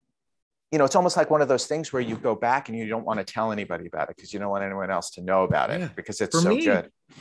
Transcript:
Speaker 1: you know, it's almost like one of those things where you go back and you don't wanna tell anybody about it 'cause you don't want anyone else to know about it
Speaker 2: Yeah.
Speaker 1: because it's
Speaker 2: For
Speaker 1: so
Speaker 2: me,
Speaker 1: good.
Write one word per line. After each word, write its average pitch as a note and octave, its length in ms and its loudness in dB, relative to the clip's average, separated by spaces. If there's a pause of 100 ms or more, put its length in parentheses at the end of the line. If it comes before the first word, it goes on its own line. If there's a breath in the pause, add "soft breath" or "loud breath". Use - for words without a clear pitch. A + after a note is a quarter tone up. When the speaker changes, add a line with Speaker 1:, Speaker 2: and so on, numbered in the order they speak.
(720)
Speaker 1:
you D#3 80 4
know, C#3 60 6
it's C3 100 4
almost F3+ 200 4
like D#3 140 2
one D3+ 120 4
of C3+ 60 2
those C3 180 2
things D3+ 280 -4
where C3 80 0
you A2+ 160 -4
go A2 180 0
back B2+ 320 0
and A2+ 100 -8
you A2 100 -6
don't A2 180 -4
wanna G#2+ 180 -2
tell A2 280 -4
anybody F2+ 360 -6
about D#2 220 -4
it - 80 -16
'cause - 160 -20
you G2 60 -6
don't G2+ 100 -4
want G2 140 -2
anyone G2 280 -4
else F2 200 -4
to F2 100 -16
know F#2 220 4
about D2+ 260 2
it A#1 100 -4
Speaker 2:
Yeah. E3+ 160 -6
Speaker 1:
because - 240 -8
it's G#2+ 160 0
Speaker 2:
For E3 60 4
Speaker 1:
so F3+ 80 4
Speaker 2:
me, C#4+ 160 2
Speaker 1:
good. - 260 2 (300)